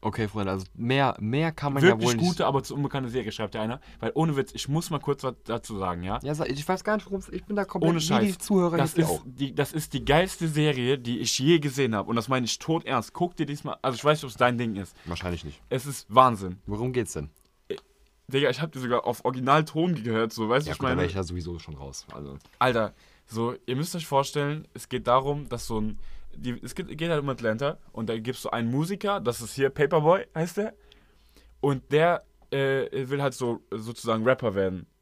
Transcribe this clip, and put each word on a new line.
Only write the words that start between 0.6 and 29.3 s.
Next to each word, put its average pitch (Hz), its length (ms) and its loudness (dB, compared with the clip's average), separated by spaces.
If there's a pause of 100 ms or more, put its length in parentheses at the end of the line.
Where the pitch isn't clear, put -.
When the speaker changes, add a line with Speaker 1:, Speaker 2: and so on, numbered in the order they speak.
Speaker 1:
mehr, 131 440 2
mehr 139 320 0
kann 143 220 -4
man 139 100 2
Speaker 2:
Wirklich 165 200 8
Speaker 1:
ja - 100 2
wohl - 40 4
nicht 170 120 4
Speaker 2:
gute, 175 180 0
aber 139 160 2
zu - 120 -10
unbekannte 135 340 -2
Serie, 113 240 -4
schreibt 104 220 -6
der 110 80 -4
einer. 113 180 -4 (200)
Weil 113 140 -2
ohne 156 220 2
Witz, 135 180 -2
ich - 140 -8
muss 160 220 -2
mal 151 100 -2
kurz 143 240 -4
was 127 100 -4 (100)
dazu 113 340 -6
sagen, 87 240 -2
ja? 101 200 -4
Speaker 1:
Ja, 147 120 -4
sa-, 151 100 -2
ich 143 240 -4
weiß 185 160 -2
gar 214 140 0
nicht, - 80 -8
worum's, 196 240 -8
ich 180 160 -8
bin 208 100 -4
da 202 80 0
komplett 165 240 0
Speaker 2:
Ohne 165 120 4
Speaker 1:
wie - 20 -2
die 160 60 -2
Speaker 2:
Scheiß. 202 300 2
Speaker 1:
Zuhörer 175 380 4
Speaker 2:
Das 147 180 2
Speaker 1:
hier 165 100 4
Speaker 2:
ist 156 60 0
Speaker 1:
auch. 165 140 -2
Speaker 2:
die, 135 300 -6
das 139 180 0
ist 151 220 -6
die 127 100 -2
geilste 165 420 4
Serie, 143 520 2
die 120 220 -2
ich - 180 0
je 156 200 6
gesehen 135 380 2
hab. 98 100 -2
Und 113 100 0
das 113 120 -2
meine 127 160 2
ich - 140 -4
tot 165 260 -2
ernst. 123 300 -2
Guck 175 220 -2
dir 151 100 0
diesmal... 143 340 -8
Also 127 160 0
ich 117 80 -10
weiß 151 140 6
nicht, 151 120 -8
ob's - 60 -14
dein 123 220 4
Ding 113 180 -2
ist. 95 180 -8 (120)
Speaker 1:
Wahrscheinlich 85 360 -4
nicht. 73 280 -12
Speaker 2:
Es 131 160 -4
ist 139 180 -10 (100)
Wahnsinn. 104 520 6
Speaker 1:
Worum 110 260 -4
geht's 120 220 -2
denn? 76 160 -6 (380)
Speaker 2:
Äh, - 80 -8 (520)
Digga, 135 220 2
ich 120 100 -4
hab 160 120 -4
die 131 80 -10
sogar 123 260 0
auf - 180 -4
Originalton 139 800 2
gehört, 113 300 0
so, 110 160 -2
weißt 147 160 2
du, - 20 -8
Speaker 1:
Ja, - 60 -4
Speaker 2:
ich - 40 -10
Speaker 1:
gut, - 60 -4
da 131 60 2
Speaker 2:
meine 127 100 0
Speaker 1:
wär 87 80 2
ich 87 60 -6
ja 95 80 -2
sowieso 85 360 -6
schon 78 180 -14
raus, 67 360 -14
also. 69 240 -12 (220)
Speaker 2:
Alter, 117 340 2 (340)
so, 117 280 -4 (100)
ihr 123 120 -2
müsst 165 200 -4
euch 160 100 -6
vorstellen, 143 680 -2
es - 160 -14
geht 123 160 -4
darum, 135 420 2
dass 120 180 -8
so 110 140 -2
ein... 107 180 -2 (380)
Die, 120 280 -6
es - 100 -12
geht, 175 140 -8 (100)
geht 165 120 -2
halt 151 120 2
um 139 60 -2
Atlanta 117 500 0 (140)
und 113 160 -6
da 113 100 -2
gibt's 113 240 -6
so - 80 -4
einen 117 180 0
Musiker, 180 520 0
das 117 200 -2